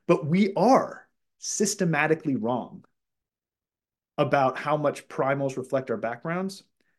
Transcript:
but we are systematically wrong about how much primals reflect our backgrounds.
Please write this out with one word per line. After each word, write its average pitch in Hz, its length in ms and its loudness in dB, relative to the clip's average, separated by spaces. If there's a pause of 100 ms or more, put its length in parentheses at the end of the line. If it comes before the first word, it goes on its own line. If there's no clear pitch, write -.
but 175 200 2
we 190 280 2
are 202 520 4 (340)
systematically 160 960 0
wrong 113 500 -4 (1300)
about 139 400 2
how 147 220 -2
much 143 300 -2
primals 139 500 -2
reflect 127 320 -4
our 110 80 -2
backgrounds. 170 640 -6 (340)